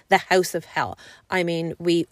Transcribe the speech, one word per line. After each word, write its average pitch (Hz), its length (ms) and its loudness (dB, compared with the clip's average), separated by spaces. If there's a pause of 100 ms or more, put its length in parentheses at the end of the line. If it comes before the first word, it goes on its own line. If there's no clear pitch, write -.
the 190 100 6
house 185 360 0
of 165 120 -6
hell. 127 320 -6 (320)
I 185 120 0
mean, 165 360 -4
we 170 340 0